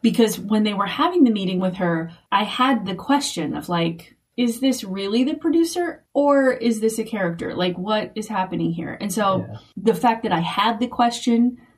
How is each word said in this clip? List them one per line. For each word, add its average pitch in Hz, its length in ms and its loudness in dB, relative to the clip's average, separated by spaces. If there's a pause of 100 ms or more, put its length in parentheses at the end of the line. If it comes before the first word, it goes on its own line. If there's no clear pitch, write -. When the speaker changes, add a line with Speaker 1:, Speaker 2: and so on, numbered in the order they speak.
Speaker 1:
because 226 360 4
when 214 240 0
they 208 120 0
were 196 120 -2
having 349 380 2
the 233 80 6
meeting 180 260 -2
with 185 180 0
her, 170 360 -2 (180)
I 202 140 2
had 254 420 0
the 190 80 -4
question 180 640 -2
of, - 120 -10
like, 170 460 -2 (220)
is 240 240 0
this 262 220 0
really 196 420 -2
the 311 100 0
producer, 330 720 0 (100)
or 277 380 4
is 226 280 0
this 220 180 0
a 220 60 -2
character? 175 500 -4
Like, 180 220 -2
what 214 380 -2
is 214 140 -8
happening 180 440 -2
here? 165 280 -8
And 202 120 -4
so 190 360 0
Speaker 2:
Yeah. - 100 -14 (180)
Speaker 1:
the 202 180 2
fact 233 280 0
that 208 100 0
I 165 80 0
had 208 400 -2
the 247 80 0
question 240 720 2 (180)